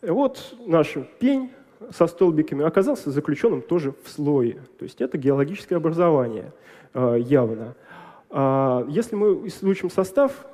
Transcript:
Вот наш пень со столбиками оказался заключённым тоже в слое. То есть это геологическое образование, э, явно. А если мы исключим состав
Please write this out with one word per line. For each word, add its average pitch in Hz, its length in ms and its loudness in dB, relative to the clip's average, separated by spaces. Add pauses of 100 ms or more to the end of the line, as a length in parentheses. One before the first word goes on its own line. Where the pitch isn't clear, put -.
Вот 254 540 -2 (100)
наш 165 300 2 (240)
пень 262 320 2 (400)
со 170 160 2
столбиками 156 580 2
оказался 190 460 0
заключённым 147 500 0
тоже 151 320 -2 (100)
в - 60 -20
слое. 139 540 0 (160)
То - 40 -12
есть - 160 -16
это - 200 -4
геологическое 139 580 0
образование, 156 760 0 (420)
э, 123 240 2
явно. 120 560 0 (560)
А 135 580 2
если 214 260 -2
мы 202 320 2
исключим 185 440 -2
состав 262 640 0